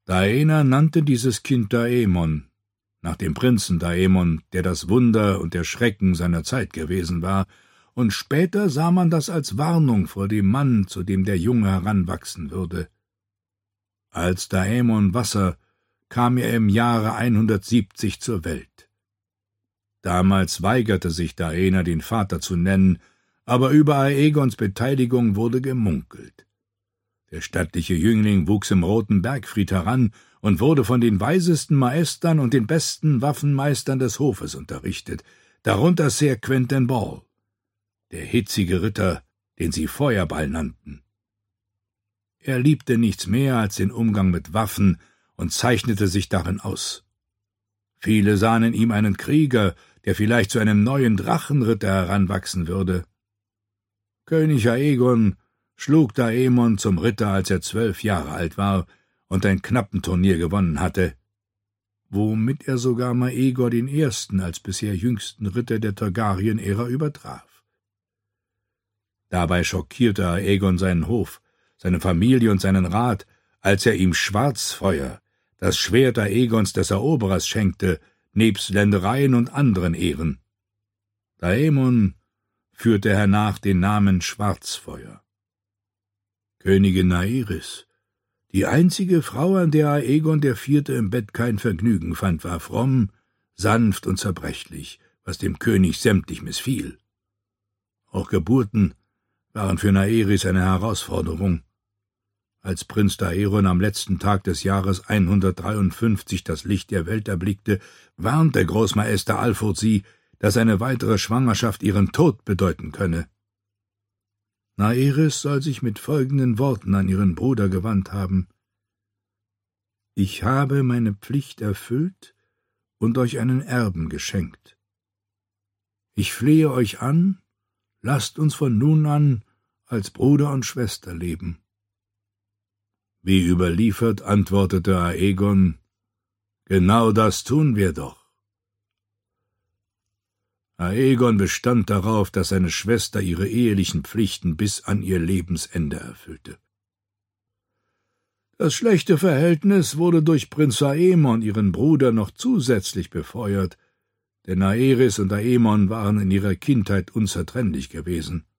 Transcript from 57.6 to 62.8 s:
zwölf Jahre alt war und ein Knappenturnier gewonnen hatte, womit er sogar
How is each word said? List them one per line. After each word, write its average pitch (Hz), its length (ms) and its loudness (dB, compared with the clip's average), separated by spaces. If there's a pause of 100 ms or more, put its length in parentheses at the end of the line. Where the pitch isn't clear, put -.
zwölf 110 400 -4
Jahre 85 300 -4
alt 85 260 -6
war 98 300 -2 (400)
und 95 180 -2
ein 95 160 0
Knappenturnier 92 800 0
gewonnen 85 400 -2
hatte, 92 360 -2 (920)
womit 110 580 -2
er 131 120 -2
sogar 123 340 -2